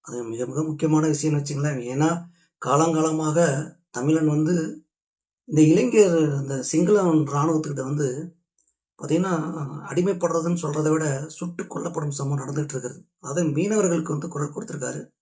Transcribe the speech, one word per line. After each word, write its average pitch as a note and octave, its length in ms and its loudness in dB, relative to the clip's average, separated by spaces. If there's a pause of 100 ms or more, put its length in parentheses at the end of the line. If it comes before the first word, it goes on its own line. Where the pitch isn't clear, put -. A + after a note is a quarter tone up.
அது A#2+ 240 -10
மிக A#2 220 -6
மிக C3+ 160 -4
முக்கியமான D#3 440 2
விஷயம்னு D3 360 0
வச்சுங்களேன். C#3+ 400 -2
ஏன்னா, D3+ 400 0 (440)
காலங்காலமாக D#3 1000 2 (240)
தமிழன் D#3 360 2
வந்து D#3 560 0 (640)
இந்த D3+ 180 4
இளைஞர், F3 720 6
அந்த C3+ 280 -4
சிங்கள F3+ 400 2
இராணுவத்துக்கிட்ட D3+ 800 0
வந்து C#3+ 540 -4 (680)
பார்த்தீங்கன்னா, F3 320 0 (540)
அடிமைப்படுறதுன்னு E3+ 760 0
சொல்றதை D3+ 280 0
விட D#3 380 0
சுட்டு F3 360 -10
கொல்லப்படும் D#3 440 -6
சம்பவம் C#3 360 -4
நடந்துகிட்டு C#3+ 300 -6
இருக்கிறது. B2 300 -10 (140)
அதாவது D#3 300 -2
மீனவர்களுக்கு F3 600 0
வந்து D3 200 -4
குரல் D3 240 -6
கொடுத்திருக்காரு. C#3 540 -8 (160)